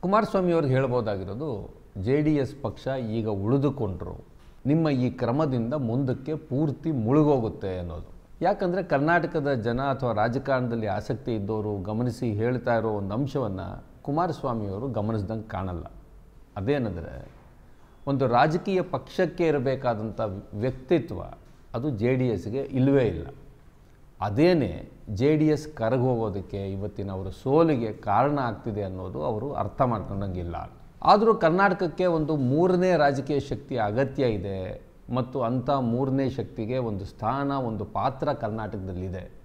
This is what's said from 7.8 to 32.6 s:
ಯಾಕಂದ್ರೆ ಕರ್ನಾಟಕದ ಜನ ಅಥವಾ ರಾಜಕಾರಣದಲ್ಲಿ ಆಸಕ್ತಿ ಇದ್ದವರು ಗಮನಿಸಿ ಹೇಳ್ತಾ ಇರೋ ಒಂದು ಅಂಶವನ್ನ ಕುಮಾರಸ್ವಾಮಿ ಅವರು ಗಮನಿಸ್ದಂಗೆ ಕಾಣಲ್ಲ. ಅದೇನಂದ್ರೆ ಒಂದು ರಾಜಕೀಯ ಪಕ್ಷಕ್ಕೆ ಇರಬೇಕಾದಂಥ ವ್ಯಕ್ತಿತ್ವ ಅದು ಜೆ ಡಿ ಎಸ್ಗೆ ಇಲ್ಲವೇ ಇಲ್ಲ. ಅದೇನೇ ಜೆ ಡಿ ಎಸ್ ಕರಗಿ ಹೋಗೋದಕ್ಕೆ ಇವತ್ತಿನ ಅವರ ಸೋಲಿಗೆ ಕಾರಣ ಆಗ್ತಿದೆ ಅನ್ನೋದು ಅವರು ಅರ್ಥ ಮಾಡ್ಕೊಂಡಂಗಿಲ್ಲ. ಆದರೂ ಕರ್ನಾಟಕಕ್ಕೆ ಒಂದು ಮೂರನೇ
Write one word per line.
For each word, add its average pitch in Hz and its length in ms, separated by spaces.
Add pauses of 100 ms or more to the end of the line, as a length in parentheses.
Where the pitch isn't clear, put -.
ಯಾಕಂದ್ರೆ 185 420
ಕರ್ನಾಟಕದ 160 680
ಜನ 120 280
ಅಥವಾ 135 320
ರಾಜಕಾರಣದಲ್ಲಿ 120 760
ಆಸಕ್ತಿ 104 480
ಇದ್ದವರು 104 480
ಗಮನಿಸಿ 113 500
ಹೇಳ್ತಾ 117 420
ಇರೋ 113 160
ಒಂದು 101 240
ಅಂಶವನ್ನ 120 460 (420)
ಕುಮಾರಸ್ವಾಮಿ 143 640
ಅವರು 101 220
ಗಮನಿಸ್ದಂಗೆ 107 600
ಕಾಣಲ್ಲ. 90 360 (720)
ಅದೇನಂದ್ರೆ 98 720 (800)
ಒಂದು 139 200
ರಾಜಕೀಯ 160 560
ಪಕ್ಷಕ್ಕೆ 170 640
ಇರಬೇಕಾದಂಥ 123 760 (340)
ವ್ಯಕ್ತಿತ್ವ 117 680 (520)
ಅದು 127 160
ಜೆ 120 240
ಡಿ 127 140
ಎಸ್ಗೆ 104 320
ಇಲ್ಲವೇ 135 440
ಇಲ್ಲ. 85 220 (960)
ಅದೇನೇ 120 680 (200)
ಜೆ 131 260
ಡಿ 156 120
ಎಸ್ - 240
ಕರಗಿ 117 300
ಹೋಗೋದಕ್ಕೆ 101 680
ಇವತ್ತಿನ 98 400
ಅವರ 95 160
ಸೋಲಿಗೆ 131 640
ಕಾರಣ 131 460
ಆಗ್ತಿದೆ 110 440
ಅನ್ನೋದು 95 420
ಅವರು 123 280
ಅರ್ಥ 98 300
ಮಾಡ್ಕೊಂಡಂಗಿಲ್ಲ. 90 880 (320)
ಆದರೂ 208 320
ಕರ್ನಾಟಕಕ್ಕೆ 180 720
ಒಂದು 156 300
ಮೂರನೇ 175 600